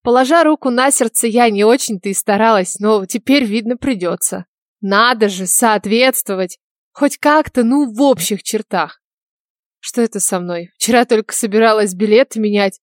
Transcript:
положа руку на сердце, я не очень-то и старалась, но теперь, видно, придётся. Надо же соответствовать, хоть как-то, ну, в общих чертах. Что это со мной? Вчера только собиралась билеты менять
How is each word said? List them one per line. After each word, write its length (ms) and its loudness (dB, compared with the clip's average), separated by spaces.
положа 420 2
руку 260 0
на 220 0
сердце, 360 -2
я 220 2
не 140 0
очень-то 460 0
и 40 -4
старалась, 680 0
но 260 0
теперь, 380 0
видно, 340 -4
придётся. 680 -4
Надо 480 2
же 180 -8
соответствовать, 1120 0
хоть 220 0
как-то, 460 0
ну, 300 0
в 80 -2
общих 400 0
чертах. 600 -6
Что 220 -6
это 200 -2
со 180 -4
мной? 380 -8
Вчера 260 2
только 300 -2
собиралась 600 0
билеты 460 0
менять 440 -2